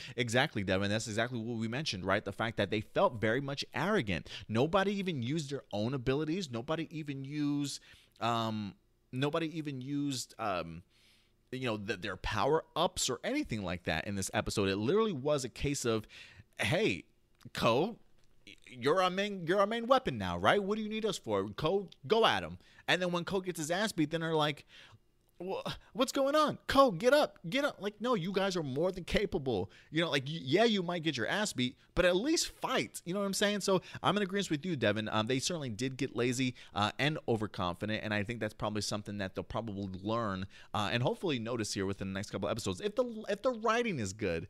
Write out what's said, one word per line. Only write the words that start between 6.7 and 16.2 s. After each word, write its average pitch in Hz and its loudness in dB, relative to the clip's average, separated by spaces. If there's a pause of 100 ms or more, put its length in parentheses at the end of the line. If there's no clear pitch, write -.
even 147 -8
used, 143 -2 (400)
um, 110 -2 (400)
nobody 156 -2
even 147 -6
used, 139 -4
um, 87 -4 (720)
you 131 -4
know, 110 0
th-, 101 -4
their 95 -6
power 117 0 (100)
ups 165 0
or 127 -4
anything 226 -2
like 87 -4
that 80 -2
in 101 -4
this 95 -2
episode. 104 0
It 95 2
literally 185 2
was 139 0
a 117 -6
case 143 -4
of, 110 2 (540)